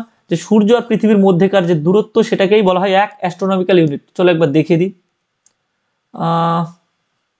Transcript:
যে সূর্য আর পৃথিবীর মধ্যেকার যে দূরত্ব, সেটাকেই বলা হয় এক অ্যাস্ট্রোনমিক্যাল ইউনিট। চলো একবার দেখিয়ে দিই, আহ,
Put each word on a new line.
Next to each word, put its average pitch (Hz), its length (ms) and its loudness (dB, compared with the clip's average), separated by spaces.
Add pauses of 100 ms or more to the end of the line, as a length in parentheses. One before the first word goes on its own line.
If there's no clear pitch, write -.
(300)
যে 175 60 -2 (100)
সূর্য 208 320 2
আর 226 120 -4
পৃথিবীর 214 360 2
মধ্যেকার 190 440 2
যে 180 60 2 (100)
দূরত্ব, 208 300 0 (140)
সেটাকেই 196 400 2
বলা 180 140 0
হয় 196 100 -2 (100)
এক 208 80 -6 (100)
অ্যাস্ট্রোনমিক্যাল 185 600 -2
ইউনিট। 143 200 -2 (160)
চলো 180 160 2
একবার 160 240 0
দেখিয়ে 160 240 0
দিই, 190 100 -4 (1200)
আহ, 165 500 -4 (760)